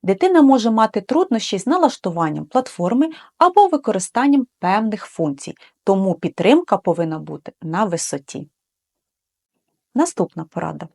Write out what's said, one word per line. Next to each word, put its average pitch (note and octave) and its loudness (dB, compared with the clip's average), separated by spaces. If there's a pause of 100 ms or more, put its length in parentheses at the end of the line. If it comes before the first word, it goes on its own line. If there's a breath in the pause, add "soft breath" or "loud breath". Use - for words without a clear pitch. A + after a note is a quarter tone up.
Дитина D#4+ 4
може B3+ 4
мати A3 0
труднощі B3+ -2
з F#3 -6
налаштуванням E3+ -2
платформи B3+ -2 (280 loud breath)
або F#4 4
використанням C4+ 0 (120)
певних G#3 -2
функцій, D#3 -6 (300 soft breath)
тому F#3+ 2
підтримка G#3+ 2
повинна E3 -2
бути D3+ -14 (100)
на F3 -4
висоті. D#3+ -8 (1500)
Наступна G3+ -2
порада. D#3+ -10